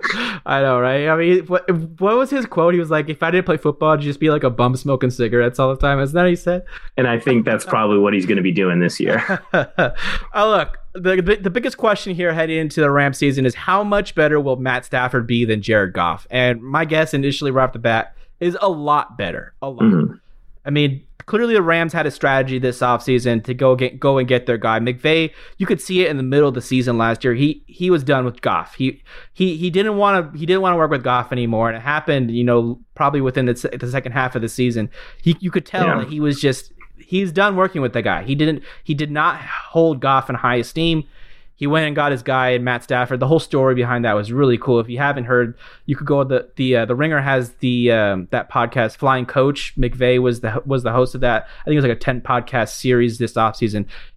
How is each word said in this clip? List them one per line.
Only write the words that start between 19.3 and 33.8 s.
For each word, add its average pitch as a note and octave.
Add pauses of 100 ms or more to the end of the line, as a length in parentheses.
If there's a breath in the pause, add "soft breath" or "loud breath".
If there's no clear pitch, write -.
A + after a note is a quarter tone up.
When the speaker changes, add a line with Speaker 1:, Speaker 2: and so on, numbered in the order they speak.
Speaker 1:
A -
lot. -
Speaker 2:
Mm-hmm. F#3 (520)
Speaker 1:
I C#3+
mean, C#3+ (220)
clearly A#3
the G3+
Rams E3
had D#3
a C#3+
strategy C3+
this B2
offseason A#2+
to B2+
go C3
get, B2+
go C#3
and B2+
get B2
their A#2+
guy. A2+
McVay, D#3 (280 loud breath)
you F#3
could F3+
see F3+
it D#3
in D3
the C3
middle C#3
of C3
the B2
season B2
last A2+
year. B2
He, C#3+
he F3+
was D#3+
done C3
with B2
Goff. F2
He, C3 (320 loud breath)
he, F#3
he F3
didn't G3+
wanna, G3
he D#3
didn't F#3+
wanna F3+
work D#3
with C3+
Goff B2
anymore. A#2
And A2+
it A2+
happened, C#3+
you A#2+
know, A#2+ (140)
probably C#3+
within C3
the A#2+
se-, -
the B2